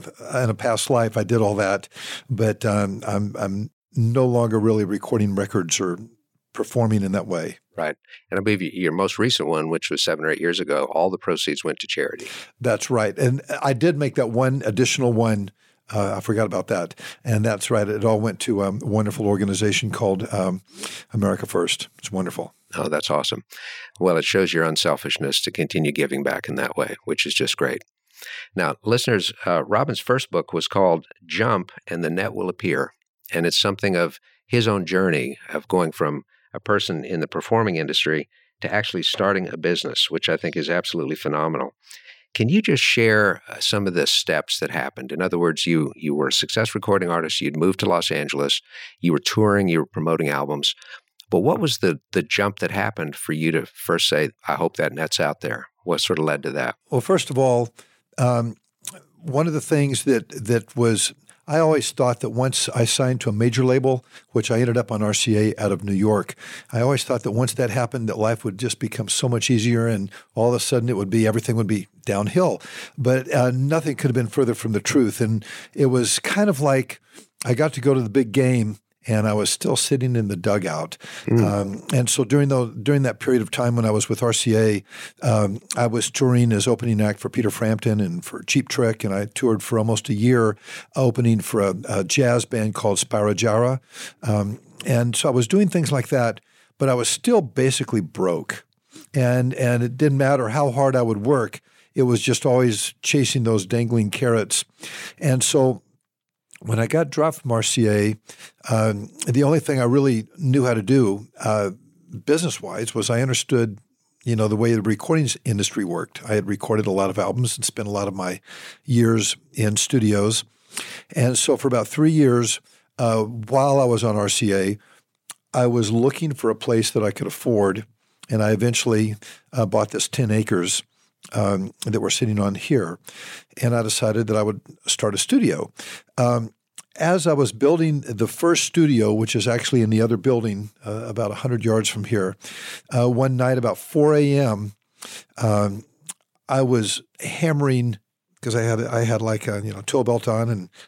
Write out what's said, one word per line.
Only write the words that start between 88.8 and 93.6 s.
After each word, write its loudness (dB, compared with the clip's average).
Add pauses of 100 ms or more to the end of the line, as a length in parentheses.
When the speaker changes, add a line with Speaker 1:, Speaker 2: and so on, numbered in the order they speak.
Speaker 1:
and -2
I -2
toured 0
for 0
almost 0
a 0
year 4 (400)
opening 4
for -2
a, 2 (140)
a 0
jazz 2
band -2
called 0
Spyro 0
Gyra. 2 (500)